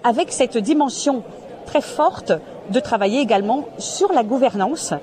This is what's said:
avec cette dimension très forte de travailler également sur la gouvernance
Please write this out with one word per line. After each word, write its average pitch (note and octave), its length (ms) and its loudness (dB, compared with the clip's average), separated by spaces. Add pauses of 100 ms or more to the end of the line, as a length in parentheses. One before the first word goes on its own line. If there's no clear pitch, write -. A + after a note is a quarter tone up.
avec B3 260 2
cette B3 260 0
dimension C4+ 680 0 (420)
très D4 140 0
forte - 500 0 (400)
de A3 80 2
travailler G#3 400 0
également A3+ 460 2 (140)
sur - 340 0
la F4 100 4
gouvernance A#3 800 0